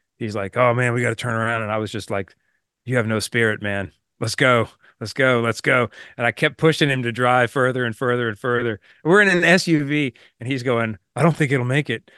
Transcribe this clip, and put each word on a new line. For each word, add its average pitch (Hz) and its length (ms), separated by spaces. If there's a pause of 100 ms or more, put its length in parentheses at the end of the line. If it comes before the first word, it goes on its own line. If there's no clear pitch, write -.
(180)
He's 107 180
like, 98 220
"Oh, 123 160
man, 120 200
we 120 80
gotta 113 140
turn 120 200
around." 113 260
And 104 100
I 110 60
was 107 120
just 107 220
like, 98 240 (480)
"You 127 140
have 110 100
no 110 120
spirit, 110 420
man. 101 320 (260)
Let's 110 160
go. 120 320 (320)
Let's 110 140
go. 131 260
Let's 113 220
go." 127 280 (280)
And 120 100
I 117 60
kept 151 240
pushing 156 320
him 131 140
to 117 100
drive 123 360
further 127 360
and 113 100
further 123 320
and 104 100
further. 120 440 (240)
We're 190 160
in 202 80
an 175 160
S 175 240
U 147 160
V, 143 280 (280)
and 117 80
he's 131 140
going, 117 340 (180)
"I - 80
don't 160 100
think 143 200
it'll 123 120
make 135 240
it. 113 280